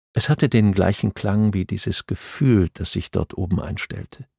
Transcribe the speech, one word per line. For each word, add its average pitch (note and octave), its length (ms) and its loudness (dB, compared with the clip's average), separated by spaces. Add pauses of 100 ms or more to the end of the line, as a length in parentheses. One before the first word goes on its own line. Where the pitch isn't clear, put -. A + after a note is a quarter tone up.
(180)
Es - 100 -2
hatte D3+ 200 2
den G#2+ 240 4
gleichen F#2+ 420 0
Klang G#2 400 0
wie F#2 100 0
dieses - 420 -6
Gefühl, A2 680 2
das - 180 -6
sich - 180 -6
dort - 280 -4
oben - 220 0
einstellte. - 640 -10 (120)